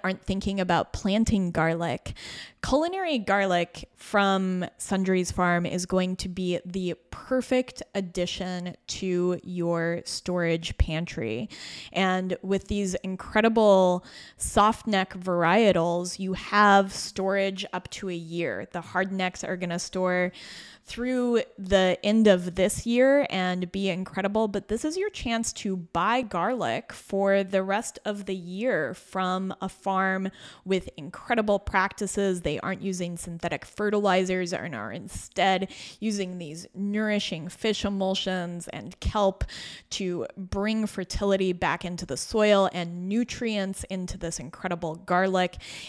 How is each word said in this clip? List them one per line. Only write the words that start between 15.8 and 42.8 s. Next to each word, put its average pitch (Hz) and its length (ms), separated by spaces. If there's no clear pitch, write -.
you 185 140
have 196 640
storage 196 800
up 185 160
to - 180
a 180 60
year. 165 580
The 180 80
hard 190 320
necks 185 320
are 180 140
gonna 175 200
store 180 540
through 247 580
the 185 460
end 214 240
of 180 280
this 190 300
year 262 440
and 180 420
be 196 180
incredible, 196 580
but 196 200
this 226 160
is 311 140
your 403 120
chance 233 440
to 190 240
buy 185 440
garlic 190 680
for 196 520
the 190 200
rest 196 400
of 202 220
the 190 100
year 180 580
from 185 680
a 190 80
farm 190 600
with 185 320
incredible 208 640
practices. 196 800
They 147 180
aren't 185 220
using 175 360
synthetic 170 460
fertilizers 190 880
and 156 220
are 104 160
instead 185 800
using 202 400
these 160 340
nourishing 202 720
fish 214 380
emulsions 190 800
and - 320
kelp 196 460
to 175 340
bring 208 520
fertility 190 640
back 170 320
into 175 200
the - 120
soil 208 560
and 175 340